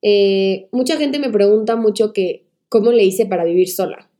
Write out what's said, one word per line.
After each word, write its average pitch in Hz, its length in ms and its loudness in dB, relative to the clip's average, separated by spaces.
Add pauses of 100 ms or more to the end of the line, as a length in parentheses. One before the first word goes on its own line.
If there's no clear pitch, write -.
Eh, 196 680 0
mucha 262 260 -2
gente 285 220 -2
me 269 120 -4
pregunta 214 440 2
mucho 220 380 -2
que 185 320 -6 (240)
cómo 226 220 2
le 233 120 4
hice 190 220 0
para 185 200 -4
vivir 180 240 0
sola - 400 -8 (100)